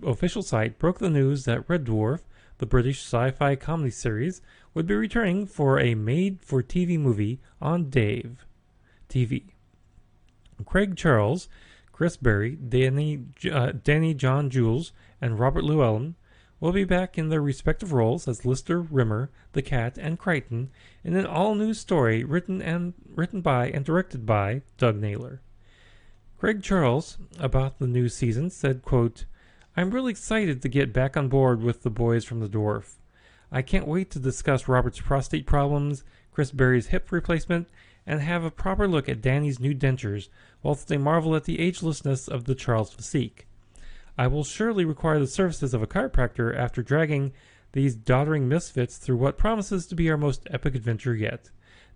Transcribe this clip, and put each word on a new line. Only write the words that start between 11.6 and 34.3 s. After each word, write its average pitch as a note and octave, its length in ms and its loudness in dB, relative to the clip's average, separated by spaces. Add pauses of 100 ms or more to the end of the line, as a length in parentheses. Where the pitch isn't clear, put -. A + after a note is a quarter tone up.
Chris F3 240 -2
Berry, A2+ 400 2
Danny C3 800 0
J-, - 160 -4
uh, C3+ 200 2
Danny D#3 420 2
John C3+ 360 0
Jules, B2 420 0 (300)
and A2+ 180 -2
Robert C3+ 240 2
Llewellyn C#3+ 520 2 (440)
will E3 140 0
be G3 100 2
back F3+ 340 0
in D#3 120 0
their D#3 120 0
respective D#3 520 -2
roles B2 340 2
as A#2+ 160 -4
Lister, C3 380 -2
Rimmer, C3 480 0 (240)
the - 80 -2
Cat, B2 360 -2
and D#3+ 220 -6
Crichton C3 500 -2 (340)
in E3+ 120 -2
an F#3+ 100 0
all-new G#3+ 480 0
story A#2+ 500 2
written F3 380 -4
and, F3 320 -4 (220)
written F3 260 -4
by B2+ 280 2
and C#3 160 -4
directed D#3+ 400 -2
by G#2+ 380 0 (140)
Doug A2+ 200 2
Naylor. G#2+ 420 -6 (1000)
Craig A3 220 -2
Charles, D#3 560 2 (220)
about C3+ 400 0
the C3+ 80 -2
new B2 220 2
season, B2+ 420 -2
said, C3 320 -2
quote, A#2 420 0 (500)
"I'm F3+ 160 0
really B3+ 200 -2
excited F#3+ 500 -2
to C#3 80 -2
get C3 240 0
back C3 240 0
on C#3 120 0
board B2+ 340 4
with A#2+ 180 0
the - 80 -2
boys A#2 360 0
from A#2 140 -6
The G#2+ 100 -4
Dwarf. G#2+ 460 -2 (560)
I C3+ 120 -2
can't F#3 240 0
wait F3+ 240 -2
to D3 80 -8
discuss C3 480 -2